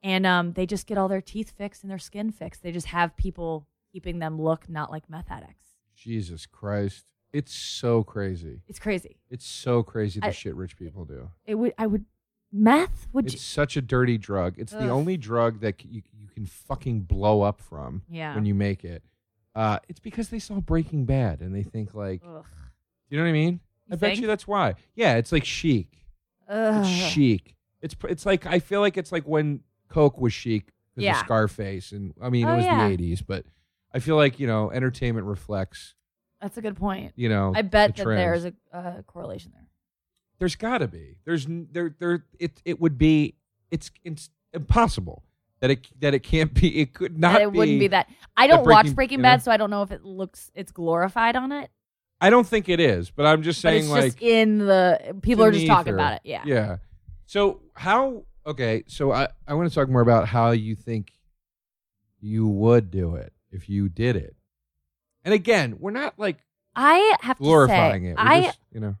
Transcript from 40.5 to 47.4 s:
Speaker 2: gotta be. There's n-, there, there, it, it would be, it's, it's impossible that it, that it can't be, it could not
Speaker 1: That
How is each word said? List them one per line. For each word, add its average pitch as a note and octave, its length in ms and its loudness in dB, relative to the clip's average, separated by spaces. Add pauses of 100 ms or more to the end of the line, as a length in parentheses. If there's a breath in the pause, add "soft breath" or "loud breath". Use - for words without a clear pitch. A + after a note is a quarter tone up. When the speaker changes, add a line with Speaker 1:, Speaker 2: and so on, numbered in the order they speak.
Speaker 2:
gotta A3 320 -4
be. D#2+ 360 -16
There's D#3 220 -4
n-, E3 240 -10
there, E3 300 -6
there, F3 240 -4 (160)
it, E3+ 240 -8
it E3+ 160 -6
would D#3 180 0
be, D3+ 380 4 (340)
it's, - 220 -8 (100)
it's D#3+ 280 -14 (220)
impossible E3 720 0 (380)
that C3 100 2
it, C3 160 -2 (140)
that C#3+ 120 2
it C#3 120 0
can't D#3+ 280 0
be, D#3+ 280 4
it C#3+ 120 0
could F3 240 -6
not E3+ 180 4
Speaker 1:
That G#3 80 8